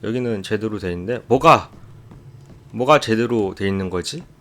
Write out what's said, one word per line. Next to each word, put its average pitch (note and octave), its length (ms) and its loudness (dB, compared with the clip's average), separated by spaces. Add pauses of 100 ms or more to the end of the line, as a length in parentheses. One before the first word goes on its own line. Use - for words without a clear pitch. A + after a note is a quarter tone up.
여기는 A2+ 400 -4
제대로 G#2+ 360 -4
돼 F2+ 120 -4
있는데, F#2+ 360 -6
뭐가, C3+ 440 4 (1000)
뭐가 C#3 280 4
제대로 A2+ 540 0
돼 G2 140 -4
있는 F#2+ 220 -2
거지? F2 340 -6 (180)